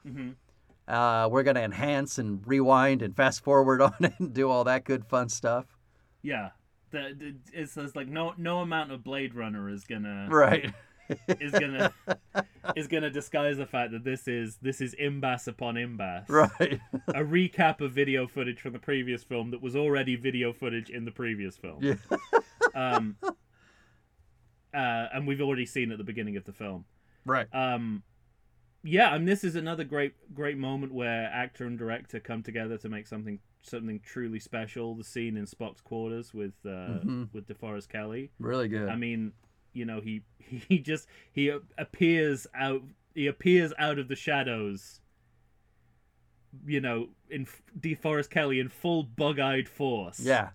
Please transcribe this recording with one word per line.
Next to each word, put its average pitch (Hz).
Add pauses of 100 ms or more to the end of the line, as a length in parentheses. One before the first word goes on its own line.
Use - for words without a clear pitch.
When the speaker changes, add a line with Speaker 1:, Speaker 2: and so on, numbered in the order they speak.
Speaker 1:
Mm-hmm. 127 (580)
Speaker 2:
Uh, 117
we're 131
gonna 131
enhance 135
and 104
rewind 135
and 101
fast 131
forward 135
<laughs> -
on 139
it 170
and 139
do 131
all 123
that 127
good 123
fun 123
stuff. 120 (560)
Speaker 1:
Yeah. 113 (420)
The, 139
the, 143 (180)
it's, 156
it's 143
like 135
no, 165
no 175
amount 160
of 123
Blade 135
Runner 104
is 101
gonna 104
Speaker 2:
Right. 151 (360)
<laughs> - (120)
Speaker 1:
is 147
gonna, 139 (840)
is 151
gonna 151
disguise 143
the 135
fact 120
that 113
this 131
is, 117
this 135
is 123
imbas 139
upon 117
imbas. 104
Speaker 2:
Right. 147 (140)
<laughs> 131
Speaker 1:
A 143
recap 165
of 139
video 135
footage 123
from 123
the 120
previous 127
film 120
that 123
was 127
already 139
video 123
footage 117
in 117
the 117
previous 107
film. 82
Speaker 2:
Yeah. 139 (160)
<laughs> - (360)
Speaker 1:
Um, 226 (1600)
uh, 117
and 139
we've 139
already 135
seen 120
at 104
the 107
beginning 104
of 95
the 101
film. 95 (420)
Speaker 2:
Right. 131
Speaker 1:
Um, 117 (800)
yeah, 170
and 165
this 196
is 165
another 160
great, 143 (200)
great 147
moment 135
where 117
actor 127
and 120
director 120
come 113
together 113
to 110
make 107
something, 107 (220)
something 110
truly 113
special. 117
The 113
scene 117
in 104
Spock's -
quarters 113
with, 104 (140)
uh, 95
Speaker 2:
Mm-hmm. 123
Speaker 1:
with 104
DeForest 104
Kelly. 110
Speaker 2:
Really 120
good. 104
Speaker 1:
I 113
mean, 113 (400)
you 120
know, 110
he, 107
<laughs> -
he 139
just, 151 (240)
he 143
a-, 143 (160)
appears 156
out, 135 (320)
he 143
appears 170
out 151
of 127
the 135
shadows, 117 (1700)
you 147
know, 120 (220)
in 139
f-, - (180)
DeForest 156
Kelly 139
in 127
full 165
bug-eyed 135
force. 113
Speaker 2:
Yeah. 120